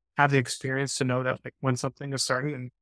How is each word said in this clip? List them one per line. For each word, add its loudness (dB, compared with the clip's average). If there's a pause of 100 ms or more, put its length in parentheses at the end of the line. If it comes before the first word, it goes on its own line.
(180)
have 6
the 6
experience -2
to 0
know 0
that, -2
like, -10
when 2
something -6
is -2
starting, -2
and -10 (100)